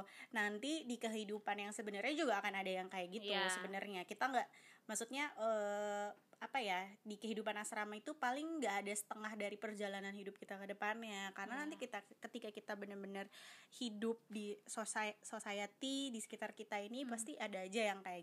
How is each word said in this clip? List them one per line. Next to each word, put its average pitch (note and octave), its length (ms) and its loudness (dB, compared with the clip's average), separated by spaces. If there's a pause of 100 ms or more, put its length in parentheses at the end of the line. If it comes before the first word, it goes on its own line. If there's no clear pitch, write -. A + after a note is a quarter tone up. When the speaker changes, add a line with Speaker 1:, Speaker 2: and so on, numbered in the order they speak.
(300)
Speaker 1:
Nanti A3 540 2
di A#3+ 120 -2
kehidupan G#3+ 640 0
yang G3+ 140 -2
sebenarnya G#3 420 0
juga C#4+ 240 6
akan G3+ 160 2
ada F#3+ 160 2
yang F#3 160 2
kayak F#3 240 -2
gitu G#3 220 -2
Speaker 2:
Iya. G3 180 6
Speaker 1:
sebenarnya. F#3+ 540 0
Kita G#3+ 240 2
nggak, B3+ 180 4 (400)
maksudnya, B3+ 480 0
eh, G#3 760 2 (280)
apa A#3+ 240 2
ya, F#3 240 4 (140)
di G#3+ 180 -6
kehidupan G#3+ 400 2
asrama G#3 400 -2
itu D4 160 -4
paling D4+ 480 2
nggak G3+ 160 4
ada G3+ 160 2
setengah G#3+ 400 -4
dari G#3 240 -2
perjalanan G3+ 560 -2
hidup G3+ 240 -8
kita - 180 -8
ke G3 140 -6
depannya. G#3 640 -2
Karena G3 220 -4
Speaker 2:
Iya. C#4+ 80 0
Speaker 1:
nanti D4+ 140 -4
kita, A#3+ 200 -4 (220)
ketika A3+ 320 -6
kita G#3+ 240 -6
benar-benar G3 500 -4 (480)
hidup A3+ 540 0
di G#3 340 -2
sosai-, G#3+ 560 0
society, A3+ 960 -2
di A3+ 60 -2
sekitar G#3+ 340 -4
kita G#3 240 -2
ini, G#3+ 240 -2
Speaker 2:
Hmm. C4 80 -2
Speaker 1:
pasti A3+ 240 -2
ada G#3 240 -2
aja G3 320 4
yang G3 100 2
kayak F#3 240 -4